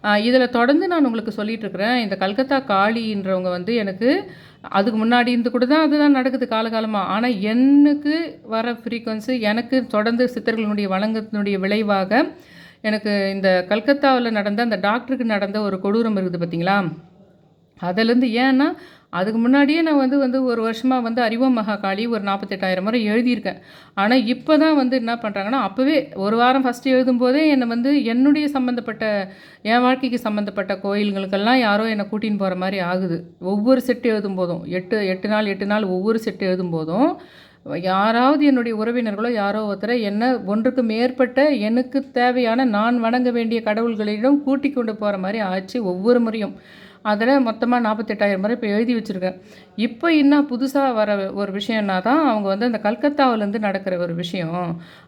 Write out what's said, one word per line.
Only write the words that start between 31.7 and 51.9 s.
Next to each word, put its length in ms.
என்னை 220
கூட்டின்னு 260
போற 180
மாதிரி 240
ஆகுது. 460
ஒவ்வொரு 400
செட் 260
எழுதும் 280
போதும் 300
எட்டு, 420
எட்டு 220
நாள், 180
எட்டு 200
நாள் 160
ஒவ்வொரு 360
செட் 240
எழுதும் 280
போதும் 500
யாராவது 640
என்னுடைய 400
உறவினர்களோ 480
யாரோ 420
ஒருத்தரை 260
என்ன 380
ஒன்றுக்கு 440
மேற்பட்ட 680
எனக்கு 600
தேவையான 540
நான் 360
வணங்க 300
வேண்டிய 340
கடவுள்களிடம் 800
கூட்டி 280
கொண்டு 260
போற 220
மாதிரி 200
ஆச்சு 460
ஒவ்வொரு 360
முறையும். 360
அதுல 380
மொத்தமா 400
நாற்பத்தெட்டாயிரம் 600
முறை 140
இப்ப 120
எழுதி 280
வச்சிருக்கேன். 460
இப்ப 320
என்ன 320
புதுசா 540
வர 380
ஒரு 200
விஷயம்னா 480